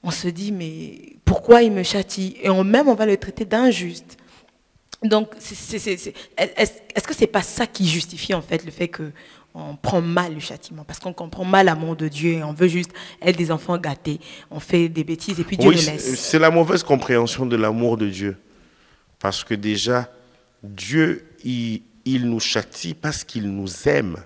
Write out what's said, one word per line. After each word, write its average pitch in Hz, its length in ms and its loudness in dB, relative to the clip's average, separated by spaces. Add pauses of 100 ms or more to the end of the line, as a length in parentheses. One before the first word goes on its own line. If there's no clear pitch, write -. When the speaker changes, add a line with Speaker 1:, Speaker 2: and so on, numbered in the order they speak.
Speaker 1:
on 175 100 -6
se 180 180 -4
dit, 190 220 -8
mais 160 480 -10 (260)
pourquoi - 360 8
il 226 100 6
me 190 120 0
châtie ? 190 580 -4
Et 196 80 0
on, 190 140 4
même, 233 240 4
on 240 80 6
va 214 100 0
le 196 120 2
traiter 196 280 -8
d'injuste. 185 720 0 (840)
Donc, 214 340 2
c'est, - 180 -14
c'est, - 240 -8
c'est, 185 180 -4
c'est, 202 160 -12 (240)
est-ce, - 340 0 (240)
est-ce 208 120 -2
que 320 60 -6
c'est 220 140 2
pas 196 160 0
ça - 240 -4
qui 185 200 0
justifie, 165 460 -4
en 170 80 -2
fait, 165 240 -6
le 156 60 -12
fait 175 160 -4
que 160 240 -10 (420)
on 151 220 -14
prend 175 260 0
mal 170 340 -2
le 151 40 -10
châtiment ? 156 440 -14
Parce - 160 -14
qu'on 180 140 -10
comprend 175 300 -10
mal 190 220 6
l'amour 160 300 0
de 156 120 -4
Dieu 156 260 0
et 160 100 -4
on 151 100 -8
veut 170 140 4
juste 175 240 0 (300)
être 180 160 2
des 165 140 0
enfants 165 260 -2
gâtés. 156 420 -6 (320)
On 156 80 -10
fait 170 280 2
des 160 160 -4
bêtises 165 360 -6
et 170 40 -2
puis 190 140 -4
Dieu 127 120 8
Speaker 2:
Oui, 170 60 8
Speaker 1:
nous 165 60 4
Speaker 2:
c'est, 151 120 0
Speaker 1:
laisse. 131 260 -2
Speaker 2:
c'est - 200 2
la 160 120 8
mauvaise 165 320 4
compréhension 123 640 2
de 117 100 0
l'amour 113 420 2
de 107 100 -2
Dieu. 98 300 -4 (840)
Parce - 240 -4
que 113 120 -4
déjà, 107 560 -2 (500)
Dieu, 104 640 -2 (180)
il, 117 380 -4 (240)
il 123 240 0
nous 113 100 -2
châtie - 540 -4
parce - 300 -6
qu'il 104 280 -8
nous 98 360 -4
aime. 123 380 0